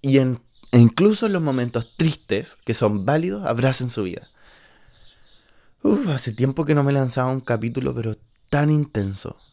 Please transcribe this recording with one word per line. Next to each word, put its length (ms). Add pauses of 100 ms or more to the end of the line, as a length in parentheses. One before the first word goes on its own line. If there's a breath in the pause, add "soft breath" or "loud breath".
Y 180
en, 200 (320)
e 80
incluso 460
en 60
los 100
momentos 540
tristes, 680
que 80
son 320
válidos, 400
abracen 440
su 140
vida. 260 (1500 soft breath)
Uf, 280
hace 240
tiempo 320
que 100
no 80
me 80
lanzaba 400
un 80
capítulo, 560
pero 220 (320)
tan 220
intenso. 680 (160)